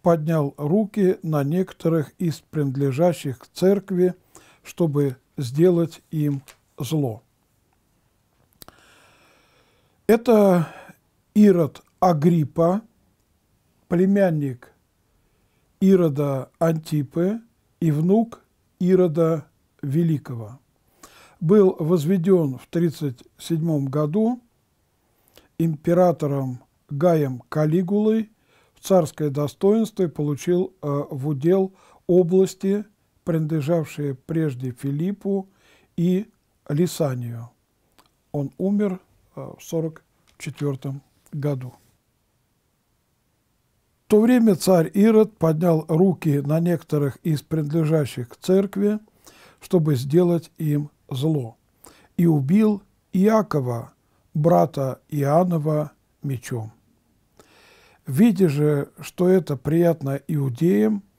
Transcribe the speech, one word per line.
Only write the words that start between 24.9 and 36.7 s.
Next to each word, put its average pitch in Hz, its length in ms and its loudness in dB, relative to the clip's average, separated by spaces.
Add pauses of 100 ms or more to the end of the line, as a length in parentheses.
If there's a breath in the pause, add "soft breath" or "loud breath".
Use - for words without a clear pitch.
императором 156 1040 0 (260)
Гаем 143 600 0
Калигулой 202 840 0 (420)
в - 100 -20
царское 156 460 0
достоинство 196 720 -2
и 180 60 0
получил, 156 760 -4
э, 143 300 -4
в 143 160 -8
удел 175 440 0 (360 soft breath)
области, 185 760 2 (400)
принадлежавшие 156 920 -4
прежде 131 560 -6
Филиппу 190 760 -6 (500 soft breath)
и 180 340 -2 (360)
Лисанию. 127 840 -4 (800)